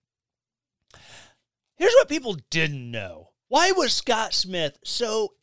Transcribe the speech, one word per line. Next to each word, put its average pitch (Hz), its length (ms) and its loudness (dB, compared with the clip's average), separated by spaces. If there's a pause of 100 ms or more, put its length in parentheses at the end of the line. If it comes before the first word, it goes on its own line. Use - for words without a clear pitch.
(1800)
Here's 392 180 2
what 508 160 6
people 254 260 -4 (140)
didn't 143 420 -4
know. 92 380 -12 (180)
Why 330 240 4
was 320 220 0
Scott 220 400 -2
Smith 175 500 -4
so, 220 600 -4